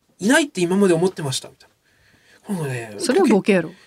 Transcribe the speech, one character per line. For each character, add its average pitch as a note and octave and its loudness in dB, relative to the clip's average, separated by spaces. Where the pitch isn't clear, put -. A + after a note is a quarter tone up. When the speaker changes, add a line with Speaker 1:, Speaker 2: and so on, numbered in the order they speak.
Speaker 1:
い F#3+ -2
な D4 4
い D#4 2
っ - -12
て - -6
今 F3 0
ま G3+ 4
で E3+ 6
思 E3+ 0
っ F#3 -2
て E3+ -12
ま C3+ -6
し - -6
た」 - -20
み - -20
た - -20
い - -20
な。 G#3 -6
な F3 -8
ん - -8
か C#3 -6
ね、 A#2 -10
Speaker 2:
そ - -4
れ F#4 2
は F4 4
ボ G3+ 4
ケ G#3+ 0
や F3 2
ろ、 E3 -8